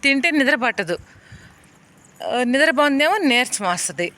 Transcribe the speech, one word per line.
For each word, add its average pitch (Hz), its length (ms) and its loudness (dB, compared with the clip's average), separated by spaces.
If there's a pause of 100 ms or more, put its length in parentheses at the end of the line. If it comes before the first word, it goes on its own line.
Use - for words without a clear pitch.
తింటే 277 280 2
నిద్ర 294 240 2
పట్టదు, 220 420 -2 (1300)
ఆ, 247 160 -2
నిద్ర 269 280 2
బాగుందేమో 294 460 2
నీరసం 254 500 0
వస్తుంది. 175 520 -4